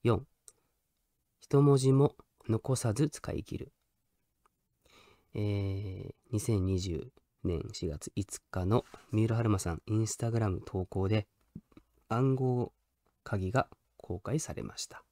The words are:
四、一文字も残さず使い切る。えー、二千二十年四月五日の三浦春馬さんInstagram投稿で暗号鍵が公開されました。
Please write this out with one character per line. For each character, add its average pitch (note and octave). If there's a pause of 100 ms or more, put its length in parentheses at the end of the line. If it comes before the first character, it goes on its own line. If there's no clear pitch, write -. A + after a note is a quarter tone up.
四、 A#2 (1120)
一 C#3+
文 C#3
字 C3
も C#3 (340)
残 A2+
さ A2+
ず C#3+
使 -
い -
切 -
る。 - (1600)
え A#2
ー、 G2 (180)
二 G#2+
千 G2
二 F#2+
十 F2+ (320)
年 E2+ (100)
四 -
月 D2+
五 - (100)
日 F#2
の G#2 (280)
三 A2
浦 A2+
春 A2+
馬 G2+
さ F2
ん D#2+
Instagram A2
投 F#2
稿 F#2+
で G#2+ (800)
暗 C3
号 B2+ (500)
鍵 F#2
が - (280)
公 F2+
開 C#3+
さ -
れ -
ま -
し -
た。 -